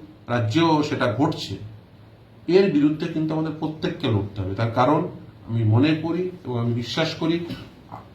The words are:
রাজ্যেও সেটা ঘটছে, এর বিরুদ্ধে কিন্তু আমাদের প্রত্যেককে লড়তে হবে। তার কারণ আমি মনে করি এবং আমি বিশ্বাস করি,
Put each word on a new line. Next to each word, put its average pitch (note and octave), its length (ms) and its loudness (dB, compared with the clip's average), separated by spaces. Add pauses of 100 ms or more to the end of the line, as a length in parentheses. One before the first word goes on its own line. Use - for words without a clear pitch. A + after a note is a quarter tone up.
(280)
রাজ্যেও D3 540 2
সেটা C3+ 360 0
ঘটছে, A2 380 -2 (880)
এর F3+ 260 6
বিরুদ্ধে D3+ 340 2
কিন্তু D#3 280 -2
আমাদের D#3+ 240 -2
প্রত্যেককে D#3 500 -4
লড়তে G#2 320 0
হবে। F#2+ 140 -6
তার A2+ 160 0
কারণ D3+ 380 2 (400)
আমি A#2 160 0
মনে C3 380 4
করি F3 280 -2 (140)
এবং B2 140 -4
আমি A#2 160 0
বিশ্বাস D3+ 400 -2
করি, E3+ 320 -2 (680)